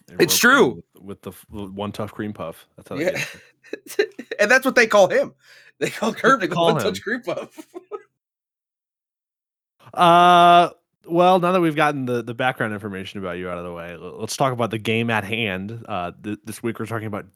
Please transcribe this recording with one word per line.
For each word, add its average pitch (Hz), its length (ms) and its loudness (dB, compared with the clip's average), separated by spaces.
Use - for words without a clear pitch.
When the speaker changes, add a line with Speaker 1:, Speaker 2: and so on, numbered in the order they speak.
Speaker 1:
He - 60 4
Speaker 2:
It's - 200 2
Speaker 1:
roped 247 100 6
him 285 60 6
Speaker 2:
true. 113 240 2
Speaker 1:
with, - 80 -20
with 98 180 -16
the 101 100 -14
f-, - 200 -20
the 104 140 -10
one 98 260 -8
tough 107 220 -10
cream 104 200 -8
puff. - 420 -14
That's - 140 -20
how 95 80 -10
they 156 80 -4
Speaker 2:
Yeah. 180 60 0
Speaker 1:
get - 840 -12
you. 427 80 0
Speaker 2:
<laughs> - 120 -10
And 208 120 2
that's 262 140 4
what 254 100 -2
they 233 120 4
call 202 200 6
him. 240 260 -2
They 165 100 -4
call 220 220 -4
Speaker 1:
That's - 120 -8
what 233 80 6
Speaker 2:
Kirby 247 100 2
Speaker 1:
they 175 80 -2
Speaker 2:
the 175 60 -8
Speaker 1:
call 170 180 2
Speaker 2:
one 135 80 0
touch 101 160 -2
Speaker 1:
him. - 60 -14
Speaker 2:
cream 240 180 -8
puff. - 520 -10
<laughs> 349 40 -20
Speaker 1:
Uh, 175 760 8
well, 180 340 4
now 175 120 0
that 185 100 2
we've 160 140 0
gotten 147 300 0
the, 120 160 -2
the 117 120 -10
background 127 400 -4
information 98 460 -10
about 90 180 -8
you 90 120 -8
out 87 80 -8
of 87 80 -10
the 87 80 -12
way, 85 200 -14
l-, 85 260 -16
let's 110 180 -8
talk 135 160 0
about 117 180 -2
the 117 60 -4
game 113 320 -2
at 107 140 0
hand. 107 640 -6
Uh, 90 240 -6
th-, 107 220 -8
this - 180 -12
week 113 160 -6
we're 113 60 -8
talking 110 220 -8
about 101 180 -10